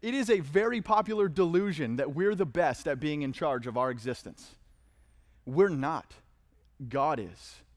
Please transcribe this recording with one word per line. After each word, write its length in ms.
it 120
is 160
a 100
very 420
popular 460
delusion 680
that 180
we're 180
the 120
best 420
at 140
being 220
in 100
charge 340
of 80
our 160
existence. 640
We're 220
not. 480
God 320
is. 380